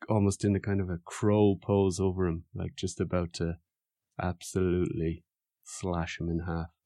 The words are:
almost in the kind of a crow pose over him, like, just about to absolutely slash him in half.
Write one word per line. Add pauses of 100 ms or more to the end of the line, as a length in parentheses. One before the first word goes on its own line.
almost
in
the
kind
of
a
crow
pose
over
him, (120)
like,
just
about
to (600)
absolutely (420)
slash
him
in
half. (200)